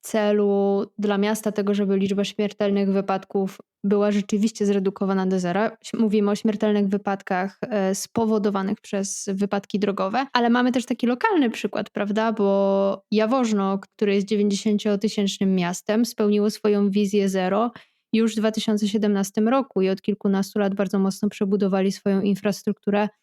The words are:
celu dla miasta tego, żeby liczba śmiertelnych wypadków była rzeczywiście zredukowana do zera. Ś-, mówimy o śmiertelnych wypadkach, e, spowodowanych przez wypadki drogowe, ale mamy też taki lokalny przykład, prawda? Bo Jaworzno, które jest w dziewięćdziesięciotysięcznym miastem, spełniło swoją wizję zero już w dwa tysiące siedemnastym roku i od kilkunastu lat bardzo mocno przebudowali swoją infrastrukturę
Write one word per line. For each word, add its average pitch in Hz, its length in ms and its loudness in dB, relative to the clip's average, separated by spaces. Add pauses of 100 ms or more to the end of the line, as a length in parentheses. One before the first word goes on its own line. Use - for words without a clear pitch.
celu 202 840 2 (120)
dla 202 200 0
miasta 214 340 0
tego, 202 220 -2
żeby 196 240 0
liczba 196 260 0
śmiertelnych 202 680 -2
wypadków 190 680 -2 (260)
była 208 280 2
rzeczywiście 208 540 0
zredukowana 196 600 0
do 185 140 0
zera. 180 420 -2
Ś-, - 180 -8
mówimy 208 320 2
o 208 40 2
śmiertelnych 208 520 0
wypadkach, 196 760 -4
e, 196 340 -2
spowodowanych 208 880 -2
przez - 520 -6
wypadki 202 460 -2
drogowe, 202 540 -2
ale 240 160 0
mamy 247 220 2
też 240 140 -2
taki 240 220 -4
lokalny 262 420 2
przykład, - 400 -6
prawda? 208 420 -2
Bo 196 800 0
Jaworzno, 214 680 0
które 202 360 -2
jest 202 120 0
w - 20 -16
dziewięćdziesięciotysięcznym 202 1300 0
miastem, 185 500 0
spełniło 208 440 2
swoją 208 400 2
wizję 196 400 2
zero 185 420 0 (420)
już 220 200 2
w 226 40 -4
dwa 220 140 0
tysiące 214 360 0
siedemnastym 208 600 0
roku 254 340 0
i 190 80 2
od 190 120 -2
kilkunastu 202 580 -2
lat 196 160 0
bardzo 196 240 0
mocno 190 300 0
przebudowali 196 640 0
swoją 196 300 -2
infrastrukturę 202 880 -2 (140)